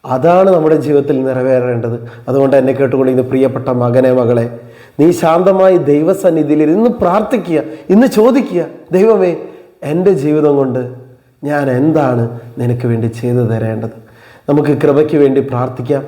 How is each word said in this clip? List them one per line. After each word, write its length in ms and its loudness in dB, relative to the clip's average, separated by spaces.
അതാണ് 440 2
നമ്മുടെ 260 2
ജീവിതത്തിൽ 480 0
നിറവേറേണ്ടത്. 840 -2
അതുകൊണ്ട് 280 2
എന്നെ 180 2
കേട്ടുകൊണ്ടിരിക്കുന്ന 560 0
പ്രിയപ്പെട്ട 400 -2
മകനെ, 440 0
മകളെ, 460 0
നീ 120 6
ശാന്തമായി 680 2
ദൈവസന്നിധിയിൽ 880 0
ഇന്ന് 260 2
പ്രാർത്ഥിക്കുക, 760 -2
ഇന്ന് 180 4
ചോദിക്കുക, 580 0
"ദൈവമേ, 460 2
എൻ്റെ 280 0
ജീവിതം 440 0
കൊണ്ട് 380 -2
ഞാൻ 280 -2
എന്താണ് 680 0
നിനക്ക് 300 -2
വേണ്ടി 200 -2
ചെയ്തു 340 -4
തരേണ്ടത്?" 720 -6
നമുക്ക് 280 0
കൃപയ്ക്ക് 400 0
വേണ്ടി 240 2
പ്രാർത്ഥിക്കാം. 680 -6